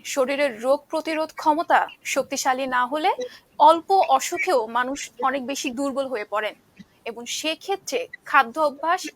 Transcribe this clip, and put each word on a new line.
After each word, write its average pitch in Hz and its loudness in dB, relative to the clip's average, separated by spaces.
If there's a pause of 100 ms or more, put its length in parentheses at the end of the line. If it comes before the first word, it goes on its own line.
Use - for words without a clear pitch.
শরীরের 269 0
রোগ 269 2
প্রতিরোধ 311 -2
ক্ষমতা 302 2 (160)
শক্তিশালী 269 -2
না 247 0
হলে 311 0 (480)
অল্প 330 6
অসুখেও 339 2
মানুষ 247 -4 (120)
অনেক 262 -2
বেশি 277 -4
দুর্বল 269 -4
হয়ে 220 -6
পড়েন 208 -4 (500)
এবং 233 -12
সেক্ষেত্রে 311 -6 (180)
খাদ্য 262 2
অভ্যাস 311 -2